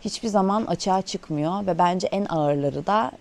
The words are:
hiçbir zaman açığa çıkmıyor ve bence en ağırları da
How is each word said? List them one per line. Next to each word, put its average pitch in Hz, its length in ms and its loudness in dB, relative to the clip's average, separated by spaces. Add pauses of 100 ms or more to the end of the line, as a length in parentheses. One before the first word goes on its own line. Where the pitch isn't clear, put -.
hiçbir - 280 -6
zaman 202 380 2
açığa 190 360 0
çıkmıyor 175 640 -4
ve 170 120 0
bence 180 280 2
en 202 220 -2
ağırları 143 580 0
da 202 240 2 (100)